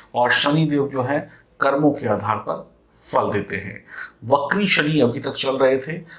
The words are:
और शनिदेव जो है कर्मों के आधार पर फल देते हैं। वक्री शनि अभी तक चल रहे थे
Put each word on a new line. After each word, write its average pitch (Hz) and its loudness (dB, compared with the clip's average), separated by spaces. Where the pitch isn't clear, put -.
और 120 2
शनिदेव 147 2
जो 135 -2
है 147 -4
कर्मों 147 4
के 127 -4
आधार 104 0
पर - -8
फल - 0
देते 98 -4
हैं। 92 -10
वक्री 185 2
शनि 156 2
अभी 127 2
तक 117 -6
चल 131 -2
रहे 135 4
थे 165 -8